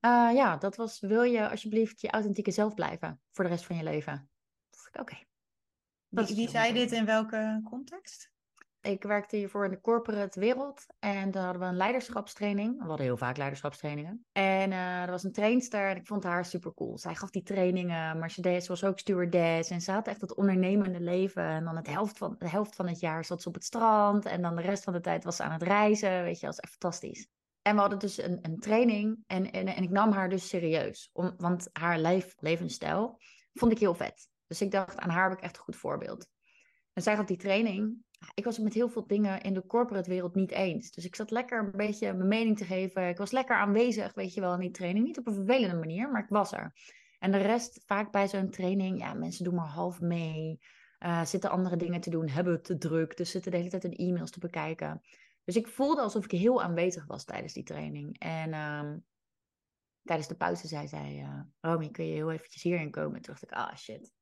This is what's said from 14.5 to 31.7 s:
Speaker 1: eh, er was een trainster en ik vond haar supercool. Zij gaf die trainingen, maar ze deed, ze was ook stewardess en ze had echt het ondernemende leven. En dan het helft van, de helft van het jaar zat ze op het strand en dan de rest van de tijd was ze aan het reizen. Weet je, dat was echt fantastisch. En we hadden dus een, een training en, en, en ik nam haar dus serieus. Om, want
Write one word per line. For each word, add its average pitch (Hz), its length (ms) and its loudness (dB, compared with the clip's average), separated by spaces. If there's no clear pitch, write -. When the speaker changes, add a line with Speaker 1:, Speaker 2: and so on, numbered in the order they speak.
Speaker 1:
eh, 180 300 -2
er 180 80 -4
was 180 140 -4
een 190 80 -2
trainster 214 580 2
en 190 60 -2
ik 180 100 -14
vond 202 180 -4
haar 180 200 2
supercool. 175 540 -6
Zij 165 160 -8
gaf 196 160 -10
die 185 120 -4
trainingen, 180 760 0
maar 165 120 -4
ze 175 100 -12
deed, 180 220 2
ze 175 60 -10
was 180 160 -4
ook 190 140 2
stewardess 170 720 2
en 175 100 -4
ze 180 120 -4
had 214 140 0
echt 208 140 -6
het 190 140 -8
ondernemende 190 680 4
leven. 185 440 0
En 160 200 0
dan 165 120 -4
het 160 100 -6
helft 196 320 -2
van, 175 200 -6
de 170 100 -6
helft 202 280 -2
van 180 120 -2
het 170 120 -4
jaar 160 240 -2
zat 175 180 -6
ze - 60 -6
op 170 60 -8
het 180 100 -10
strand 208 600 4
en 180 160 -2
dan 170 140 0
de 170 60 -2
rest 190 220 -2
van 190 80 -2
de 175 80 0
tijd 175 240 0
was 170 120 -4
ze - 60 -4
aan 151 100 -2
het 160 100 -4
reizen. 202 600 4
Weet 175 180 -4
je, - 60 -6
dat 151 80 -4
was - 100 -14
echt - 80 -16
fantastisch. - 560 -8
En 208 120 4
we 208 60 6
hadden 202 180 4
dus 196 240 -4
een, 175 200 -2
een 165 160 -6
training 220 680 4
en, 185 240 -2
en, 185 160 -2
en 190 160 -2
ik 180 80 0
nam 208 220 6
haar 190 160 2
dus 180 200 -2
serieus. 165 640 -2
Om, 175 240 -2
want 175 360 0